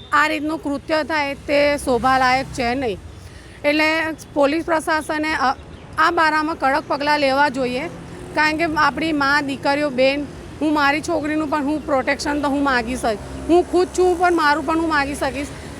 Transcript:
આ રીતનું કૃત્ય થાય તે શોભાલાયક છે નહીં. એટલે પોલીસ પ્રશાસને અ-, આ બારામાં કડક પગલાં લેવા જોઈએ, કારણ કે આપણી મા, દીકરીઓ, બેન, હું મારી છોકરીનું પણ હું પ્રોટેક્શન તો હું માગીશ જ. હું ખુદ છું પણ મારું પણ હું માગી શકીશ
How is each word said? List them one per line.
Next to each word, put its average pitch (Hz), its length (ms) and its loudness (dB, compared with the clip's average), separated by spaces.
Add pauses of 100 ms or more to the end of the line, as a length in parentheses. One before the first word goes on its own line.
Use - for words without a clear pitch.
(120)
આ 294 140 4
રીતનું 311 320 -2
કૃત્ય 294 460 -2
થાય 285 300 -2
તે 285 420 2
શોભાલાયક 262 720 2
છે 240 280 -4
નહીં. 240 240 -4 (680)
એટલે 311 380 2 (320)
પોલીસ 294 300 2
પ્રશાસને 311 720 -2
અ-, 269 220 0 (420)
આ 320 120 4
બારામાં 311 460 2
કડક 294 320 0
પગલાં 294 320 2
લેવા 277 280 4
જોઈએ, 254 400 -4 (460)
કારણ 311 220 2
કે 320 80 0
આપણી 302 480 0
મા, 285 280 2
દીકરીઓ, 285 500 0
બેન, 269 360 2 (340)
હું 302 140 0
મારી 294 260 2
છોકરીનું 311 500 -2
પણ 302 140 0
હું 294 220 -2
પ્રોટેક્શન 285 560 0
તો 294 60 0
હું 285 140 0
માગીશ 247 420 0
જ. 214 140 0 (300)
હું 339 240 6
ખુદ 359 160 4 (100)
છું 359 200 4
પણ 359 160 4
મારું 302 320 2
પણ 330 140 0
હું 330 80 0
માગી 285 260 0
શકીશ 277 320 -4 (340)